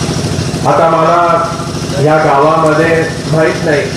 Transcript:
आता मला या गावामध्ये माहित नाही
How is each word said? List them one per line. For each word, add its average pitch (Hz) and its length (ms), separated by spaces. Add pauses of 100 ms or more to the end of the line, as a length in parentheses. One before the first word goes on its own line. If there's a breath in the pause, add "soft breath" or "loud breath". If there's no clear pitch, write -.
(680)
आता 165 200
मला 165 600 (540)
या 156 140
गावामध्ये 156 880 (280)
माहित 156 320
नाही 147 180 (140)